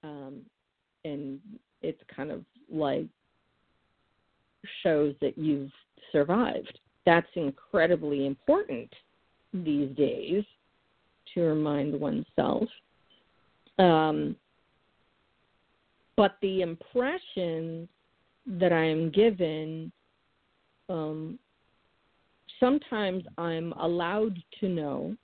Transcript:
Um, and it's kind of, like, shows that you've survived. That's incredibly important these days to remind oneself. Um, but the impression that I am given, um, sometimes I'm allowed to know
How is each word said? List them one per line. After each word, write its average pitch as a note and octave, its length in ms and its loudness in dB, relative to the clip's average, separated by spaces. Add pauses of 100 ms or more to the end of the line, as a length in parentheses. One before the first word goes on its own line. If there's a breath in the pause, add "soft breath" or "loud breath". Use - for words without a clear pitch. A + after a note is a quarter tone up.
Um, C#3+ 380 -16 (640)
and C#3+ 360 -10 (420)
it's D#3+ 200 -8 (140)
kind C#3+ 160 -8
of, - 120 -10 (280)
like, D3+ 340 -2 (1800)
shows D3+ 380 2
that - 160 -2
you've D3 340 -2 (400)
survived. F3 680 0 (260)
That's E3+ 300 6
incredibly D#3+ 880 0
important C#3 640 0 (640)
these D3 420 0
days D3 480 0 (920)
to F3+ 80 0
remind D3+ 580 0
oneself. D3+ 680 0 (1120)
Um, D#3 560 6 (1800)
but G3+ 260 6
the F#3+ 200 0
impression E3+ 1300 -4 (600)
that F3+ 260 2
I D#3+ 120 4
am D#3+ 260 0
given, D#3+ 800 0 (960)
um, D#3+ 480 -6 (1200)
sometimes G#3+ 640 0 (140)
I'm E3 360 -4
allowed F3 640 -2 (220)
to G3+ 100 -2
know D3+ 540 -4